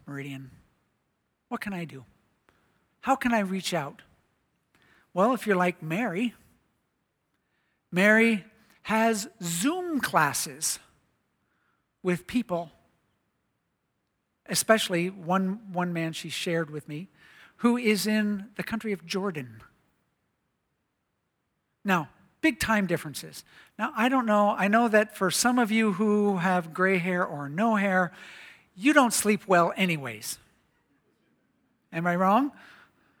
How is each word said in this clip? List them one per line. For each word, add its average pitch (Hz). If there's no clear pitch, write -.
Meridian. 139
What 233
can 208
I 170
do? 131
How 262
can 254
I 226
reach 190
out?" 147
Well, 208
if 220
you're 202
like 180
Mary, 196
Mary 214
has 220
Zoom 277
classes 156
with 180
people, 175
especially 190
one, 190
one 180
man 165
she 160
shared 165
with 151
me, 151
who 240
is 214
in 208
the 202
country 220
of 175
Jordan. 156
Now, 175
big 302
time 214
differences. 156
Now, 220
I 226
don't 254
know. 208
I 190
know 226
that 214
for 185
some 247
of 233
you 220
who 208
have 175
gray 185
hair 180
or 143
no 214
hair, 185
you 233
don't 262
sleep -
well 175
anyways. 139
Am 165
I 175
wrong? 202